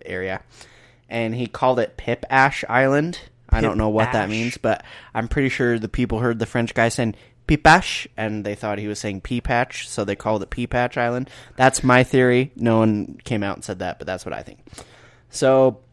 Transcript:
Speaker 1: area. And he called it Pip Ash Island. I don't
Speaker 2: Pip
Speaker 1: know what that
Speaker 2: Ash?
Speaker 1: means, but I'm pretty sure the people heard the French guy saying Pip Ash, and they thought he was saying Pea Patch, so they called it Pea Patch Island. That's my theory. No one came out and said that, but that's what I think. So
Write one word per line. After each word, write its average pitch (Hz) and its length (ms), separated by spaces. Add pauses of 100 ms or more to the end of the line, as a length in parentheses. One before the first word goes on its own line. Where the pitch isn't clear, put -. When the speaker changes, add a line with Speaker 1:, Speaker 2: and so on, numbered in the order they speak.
Speaker 1:
area. 92 380 (680)
And 113 280
he 123 100
called 127 320
it 113 180
Pip - 360
Ash 135 360
Island. 135 520 (280)
I 113 140
don't 110 120
Speaker 2:
Pip - 40
Speaker 1:
know 110 120
what 110 240
that 110 100
Speaker 2:
Ash? 95 80
Speaker 1:
means, 113 260
but - 260 (300)
I'm 117 140
pretty 135 220
sure 120 280
the 110 100
people 113 300
heard 117 220
the 110 80
French 117 260
guy 117 160
saying 113 240 (320)
Pip 151 220
Ash, 175 400 (100)
and 107 260
they 101 120
thought 104 240
he 104 80
was 104 100
saying 98 240
Pea 120 180
Patch, - 480
so - 160
they 101 120
called 107 260
it - 80
Pea 120 160
Patch 123 320
Island. 123 320 (280)
That's 131 260
my 127 200
theory. 127 520
No 113 240
one 107 440
came 107 200
out 98 140
and - 60
said 95 160
that, 90 200
but - 80
that's 90 180
what 90 80
I - 80
think. - 160 (720)
So 131 500 (140)